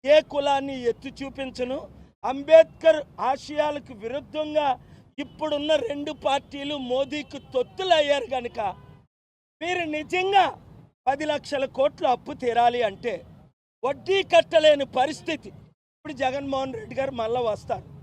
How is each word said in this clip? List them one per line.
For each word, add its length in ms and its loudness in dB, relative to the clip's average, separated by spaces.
ఏ 160 8
కులాన్ని 600 -2
ఎత్తి 280 -4
చూపించను. 920 -8
అంబేద్కర్ 800 6
ఆశయాలకు 760 -4
విరుద్ధంగా 840 -4
ఇప్పుడున్న 560 -2
రెండు 360 -4
పార్టీలు 640 -4
మోదీకి 640 -6
తొత్తులయ్యారు 880 0
కనుక, 340 -6
మీరు 180 -2
నిజంగా 840 0
పది 180 -2
లక్షల 400 -4
కోట్లు 420 -2
అప్పు 260 -2
తీరాలి 500 2
అంటే, 420 -6
వడ్డీ 380 0
కట్టలేని 600 4
పరిస్థితి. 640 -4
ఇప్పుడు 640 -20
జగన్మోహన్ 600 -4
రెడ్డి 220 -12
గారు 160 -4
మళ్ళా 280 -4
వస్తారు 440 -4